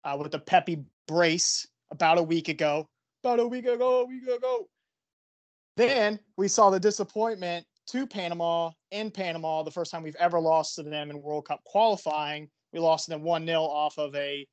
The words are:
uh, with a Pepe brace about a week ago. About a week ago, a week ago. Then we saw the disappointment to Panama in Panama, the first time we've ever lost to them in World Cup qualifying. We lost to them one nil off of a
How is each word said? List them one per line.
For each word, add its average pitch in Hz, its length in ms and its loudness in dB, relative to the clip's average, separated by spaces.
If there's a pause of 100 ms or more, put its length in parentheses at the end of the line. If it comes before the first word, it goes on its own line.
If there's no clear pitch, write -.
uh, 143 180 -6
with 147 140 -8
a 147 60 -6
Pepe 170 420 2 (240)
brace 170 580 2 (280)
about 165 260 4
a 170 60 4
week 160 240 -2
ago. 151 400 -2 (340)
About 240 160 2
a 233 80 2
week 247 200 -6
ago, 247 340 2
a 247 60 0
week 254 180 -14
ago. 247 440 -4 (1080)
Then 220 420 2 (180)
we 190 120 0
saw 202 220 8
the 190 100 2
disappointment 196 840 -2 (260)
to 262 140 -4
Panama 170 680 -4 (180)
in 208 220 -8
Panama, 160 500 -4
the 151 80 -8
first 170 220 -6
time 165 100 -10
we've 151 140 -12
ever 175 240 2
lost 160 340 2
to 160 80 -10
them 147 280 -8
in 147 120 -12
World 147 240 -6
Cup - 180 -8
qualifying. 151 840 0 (220)
We 165 80 -6
lost 160 240 4
to 165 80 -8
them 151 100 -6
one 160 220 0
nil 165 180 2
off 147 340 -2
of 143 200 -6
a 143 360 -6